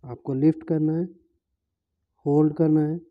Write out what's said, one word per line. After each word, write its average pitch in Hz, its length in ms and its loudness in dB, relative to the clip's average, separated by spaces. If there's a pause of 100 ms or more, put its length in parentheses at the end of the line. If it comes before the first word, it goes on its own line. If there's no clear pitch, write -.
आपको 127 300 -10
लिफ्ट 156 300 0
करना 156 300 -2
है, 165 100 -2 (1200)
होल्ड 151 280 2
करना 156 320 2
है 160 140 -6 (120)